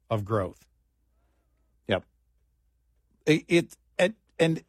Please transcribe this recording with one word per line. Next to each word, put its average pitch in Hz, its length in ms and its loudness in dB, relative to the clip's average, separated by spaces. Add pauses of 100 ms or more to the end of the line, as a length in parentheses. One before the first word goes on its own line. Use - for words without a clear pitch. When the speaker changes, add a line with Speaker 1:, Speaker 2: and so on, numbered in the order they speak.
Speaker 1:
of 107 160 -2
growth. 101 440 -4 (1200)
Speaker 2:
Yep. 95 160 -2 (1200)
It, 156 220 2
it - 280 0 (220)
and, 180 160 2 (240)
and 165 300 0